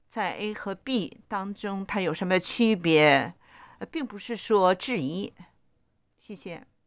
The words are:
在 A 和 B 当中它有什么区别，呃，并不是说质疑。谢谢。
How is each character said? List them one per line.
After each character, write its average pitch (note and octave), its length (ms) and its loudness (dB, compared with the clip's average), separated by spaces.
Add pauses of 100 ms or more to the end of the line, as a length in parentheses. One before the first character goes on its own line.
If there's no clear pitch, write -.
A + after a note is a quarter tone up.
在 F#3 280 -6
A G#3 180 -8
和 G3+ 200 -8
B A3 540 -6
当 G3+ 260 -6
中 G3 320 -6
它 G3+ 160 -4
有 E3 120 0
什 F#3 140 -4
么 F#3 120 4
区 A3 360 2
别， D3+ 580 6 (440)
呃， G3+ 80 -12
并 D4+ 200 -8
不 G3+ 120 -12
是 A3+ 180 -8
说 F#3+ 380 4
质 G#3 260 -4
疑。 D#3+ 340 -6 (840)
谢 - 140 -18
谢。 F3+ 320 -16 (220)